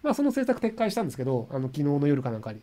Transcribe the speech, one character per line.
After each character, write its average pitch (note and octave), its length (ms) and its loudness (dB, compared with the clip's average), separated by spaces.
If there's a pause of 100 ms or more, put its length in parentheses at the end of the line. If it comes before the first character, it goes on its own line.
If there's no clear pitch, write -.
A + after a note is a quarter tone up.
ま D4+ 80 2
あ、 - 20 4
そ - 80 0
の C#4+ 80 4
政 B3+ 240 0
策 A#3 100 -2
撤 A3+ 140 -2
回 A3 140 2
し - 20 -6
た A#3 80 -2
ん G3+ 40 0
で C3+ 60 -4
す - 60 -12
け C3 60 -4
ど、 B2 260 0
あ - 40 -12
の、 C3 160 -2
昨 C3+ 80 -8
日 D3 80 0
の C#3+ 200 4
夜 C#3+ 160 4
か C3 80 -2
な A2+ 80 -4
ん G#2+ 40 -8
か G#2+ 120 -8
に。 G#2+ 100 -12